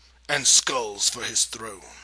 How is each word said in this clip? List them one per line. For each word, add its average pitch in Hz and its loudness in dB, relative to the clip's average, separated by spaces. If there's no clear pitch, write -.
and 143 0
skulls 110 2
for 123 -8
his 110 -2
throne. 107 -12